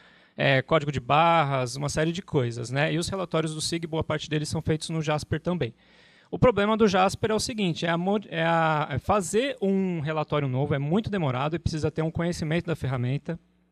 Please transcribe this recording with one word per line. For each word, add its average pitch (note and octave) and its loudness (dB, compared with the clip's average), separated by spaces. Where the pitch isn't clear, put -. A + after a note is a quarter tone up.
é, C#3 4
código D3+ 2
de C3+ -4
barras, C#3 2
uma C#3+ -4
série D#3 0
de E3+ -4
coisas, A#2+ -2
né? C#3+ 0
E D#3 0
os F3 -4
relatórios E3 -2
do D#3 -8
sig, E3+ -4
boa D#3+ -2
parte - -4
deles D3+ -2
são E3 -4
feitos D#3 -2
no D#3+ -2
Jasper D3+ -2
também. D#3+ -2
O - -6
problema G#3+ 4
do G#3+ 6
Jasper F#3+ 2
é A3 0
o G#3+ 2
seguinte: G3+ -2
é E3+ 0
a E3 0
mod-, G3 0
é E3 -2
a, D#3+ 2
é C3+ -4
fazer G#3 0
um F#3+ 2
relatório D3+ 0
novo C#3+ 0
é C#3+ 0
muito D#3+ 0
demorado D3+ -2
e E3 -2
precisa D#3 -2
ter D#3 -2
um D#3+ -2
conhecimento E3+ -2
da E3 -2
ferramenta, C3 -4